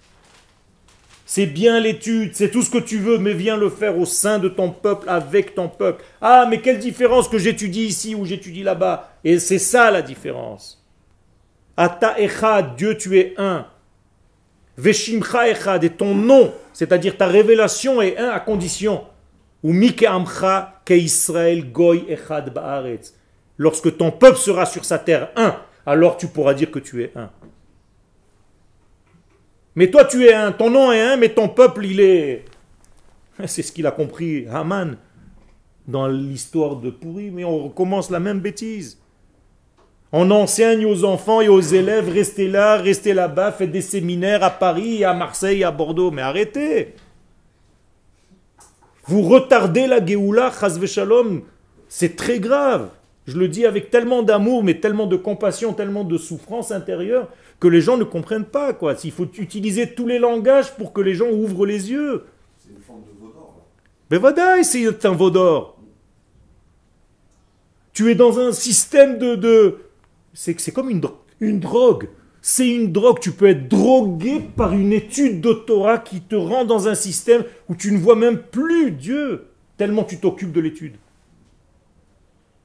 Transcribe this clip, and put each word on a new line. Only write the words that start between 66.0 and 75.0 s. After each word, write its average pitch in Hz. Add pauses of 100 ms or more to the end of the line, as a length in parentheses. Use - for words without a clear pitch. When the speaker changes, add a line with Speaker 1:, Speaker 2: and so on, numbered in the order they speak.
Speaker 1:
Tu 220
es 226
dans 240
un 247
système 269
de... 240
de, 220 (560)
c'est, -
c'est -
comme 262
une 185
dro-, - (180)
une 214
drogue. 233 (340)
C'est -
une 233
drogue. 233
Tu 170
peux 202
être 143
drogué 220
par 220
une 202
étude 214